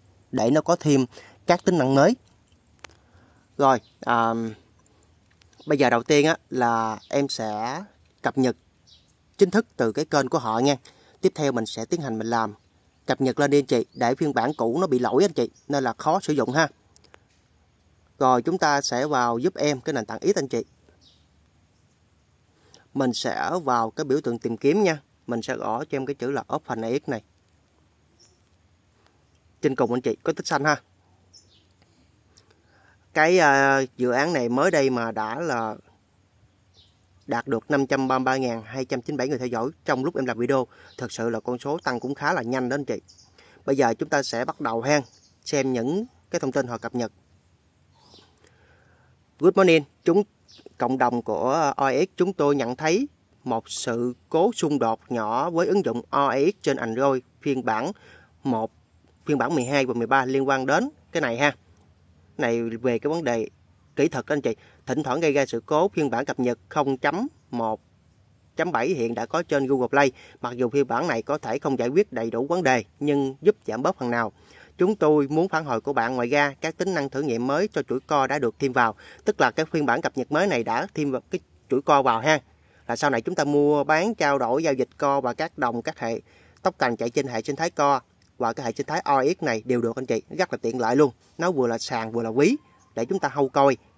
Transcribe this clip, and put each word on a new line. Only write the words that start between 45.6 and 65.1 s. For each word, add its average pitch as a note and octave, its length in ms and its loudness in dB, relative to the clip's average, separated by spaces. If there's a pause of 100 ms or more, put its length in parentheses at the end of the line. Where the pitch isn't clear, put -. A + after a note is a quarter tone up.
những C#3 340 -2 (240)
cái - 100 -4
thông C3+ 120 -4
tin C3+ 140 0
họ A#2 120 -8
cập A#2 160 -10
nhật. A#2+ 180 -4 (2250)
Good F3+ 180 4
morning, E3+ 280 6 (200)
chúng, F3 180 4 (560)
cộng B2 200 0
đồng A#2+ 240 2
của C3 540 0
O C#3+ 100 0
A C3+ 180 2
X, F#3+ 120 -8
chúng F#3 160 0
tôi C#3+ 240 2
nhận B2 200 -4
thấy F3+ 320 0 (360)
một A#2 260 -6
sự A#2+ 440 -4 (140)
cố F3+ 240 2
xung D3 260 -2
đột A2+ 300 0
nhỏ A#2+ 420 -2
với E3+ 160 2
ứng F#3+ 180 2
dụng A#2 260 -4
O C#3 160 2
A C3 120 0
X - 240 0
trên C#3 140 0
Android C3 460 0 (200)
phiên C3 220 -2
bản A#2 280 -2 (500)
một, A#2 280 -2 (560)
phiên D3 120 0
bản B2 160 0
mười C3 100 0
hai C3+ 220 0
và B2 80 -4
mười A#2 120 -2
ba C3 180 2
liên C3 240 0
quan C3 180 0
đến F3 220 2 (240)
cái E3 80 -2
này A#2+ 180 -2
ha. C#3+ 180 2 (840)
Này A#2 240 0
về A#2 360 -4
cái D3 120 -2
vấn E3 140 -4
đề A#2+ 240 -2 (480)
kỹ D3 120 2
thuật C3+ 180 -6
anh D3 140 -2
chị, A#2+ 160 -2 (300)
thỉnh C3 160 -2
thoảng C3+ 180 -2